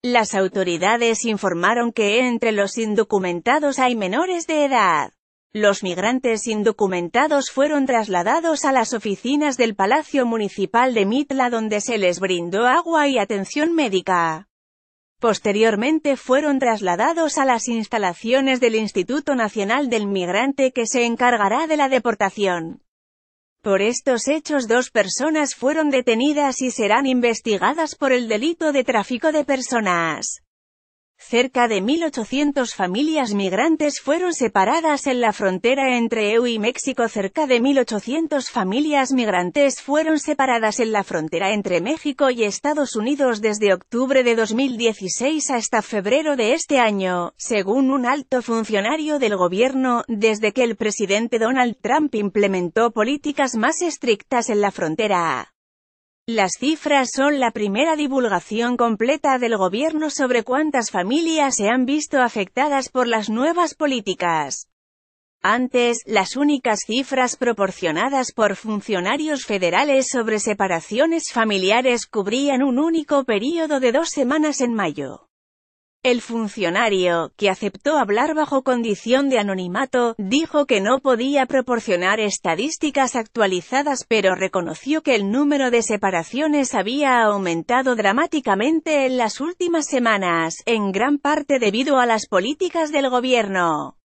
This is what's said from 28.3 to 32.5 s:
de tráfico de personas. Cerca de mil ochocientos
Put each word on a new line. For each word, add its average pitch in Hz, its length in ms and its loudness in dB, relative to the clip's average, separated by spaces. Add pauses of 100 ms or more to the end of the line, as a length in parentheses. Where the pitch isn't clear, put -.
de 269 140 0
tráfico 240 480 0
de 302 100 2
personas. 196 1000 -2 (760)
Cerca 240 460 0
de 208 140 0
mil 311 240 0
ochocientos 277 680 -2